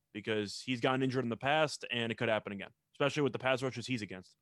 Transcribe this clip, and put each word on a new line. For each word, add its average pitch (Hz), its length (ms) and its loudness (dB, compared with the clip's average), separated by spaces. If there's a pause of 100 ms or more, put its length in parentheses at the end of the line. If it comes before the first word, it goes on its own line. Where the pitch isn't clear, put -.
(140)
because 107 500 -2
he's 123 160 -2
gotten 135 220 4
injured 131 220 0
in 117 40 -2
the 110 80 -2
past, 147 560 2
and 117 180 0
it 113 60 -4
could 117 140 2
happen 104 220 0
again, 95 180 -8 (240)
especially 143 280 2
with 131 120 2
the 120 40 -6
pass 127 240 2
rushers 123 240 -4
he's 127 160 -2
against. 92 400 -12